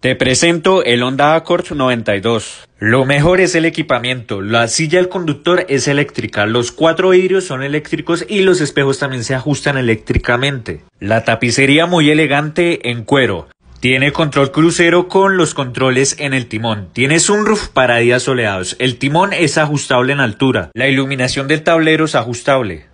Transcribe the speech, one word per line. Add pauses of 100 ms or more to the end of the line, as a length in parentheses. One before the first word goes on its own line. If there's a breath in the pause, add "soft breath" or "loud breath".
Te
presento
el
Honda
Accord
noventa
y
dos. (140)
Lo
mejor
es
el
equipamiento.
La
silla
del
conductor
es
eléctrica.
Los
cuatro
vidrios
son
eléctricos
y
los
espejos
también
se
ajustan
eléctricamente. (160)
La
tapicería
muy
elegante
en
cuero. (320)
Tiene
control
crucero
con
los
controles
en
el
timón.
Tiene
sunroof
para
días
soleados.
El
timón
es
ajustable
en
altura.
La
iluminación
del
tablero
es
ajustable.